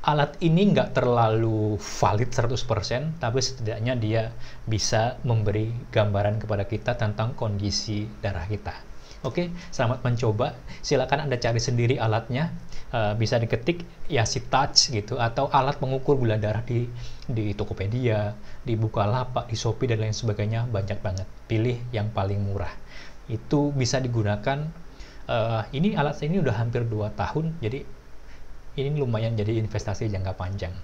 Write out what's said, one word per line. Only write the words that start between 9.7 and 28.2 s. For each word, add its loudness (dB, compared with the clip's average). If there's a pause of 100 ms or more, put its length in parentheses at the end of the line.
mencoba. 2 (240)
Silakan 2
Anda 2
cari 2
sendiri 2
alatnya. 0 (400)
Eh, 0
bisa 2
diketik 0 (240)
Easy 2
Touch 2
gitu, -2
atau 0
alat 2
pengukur 0
gula 2
darah -2
di, -2 (400)
di -2
Tokopedia, 0 (320)
di 0
Bukalapak, 0
di -4
Shopee, 0
dan 0
lain 0
sebagainya. 0
Banyak -2
banget. -2 (160)
Pilih 2 (160)
yang 0
paling 0
murah. -2 (560)
Itu 2
bisa 2
digunakan, 0 (580)
eh, 0 (100)
ini 2
alat 0
ini 2
udah 2
hampir 0
dua -2
tahun, -2
jadi -4 (880)